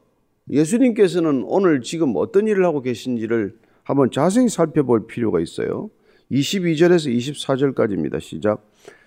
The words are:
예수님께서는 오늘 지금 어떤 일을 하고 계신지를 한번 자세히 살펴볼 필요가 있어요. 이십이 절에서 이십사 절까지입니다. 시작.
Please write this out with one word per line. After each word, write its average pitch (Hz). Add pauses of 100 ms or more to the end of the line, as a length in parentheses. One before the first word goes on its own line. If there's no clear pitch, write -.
(500)
예수님께서는 170
오늘 170
지금 156
어떤 190
일을 196
하고 151
계신지를 117 (180)
한번 143
자세히 196
살펴볼 143
필요가 104
있어요. 101 (400)
이십이 160
절에서 165
이십사 135
절까지입니다. 117
시작. - (400)